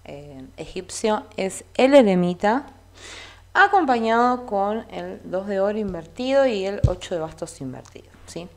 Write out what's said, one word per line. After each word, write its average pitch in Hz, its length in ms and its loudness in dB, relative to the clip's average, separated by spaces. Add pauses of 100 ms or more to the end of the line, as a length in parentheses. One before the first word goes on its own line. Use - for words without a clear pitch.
eh, 143 420 -16 (120)
egipcio 190 680 -4 (120)
es 190 260 -4 (120)
el 262 180 4
eremita, 202 720 6 (880)
acompañado 247 920 2
con 208 460 -2
el 185 320 -10
dos 180 240 -6
de 196 140 0
oro 208 160 0
invertido 220 680 0
y 208 200 0
el 202 220 -6
ocho 180 280 -2
de 165 60 -2
bastos 160 400 -10
invertido, 127 480 -14 (160)
¿sí? - 320 -14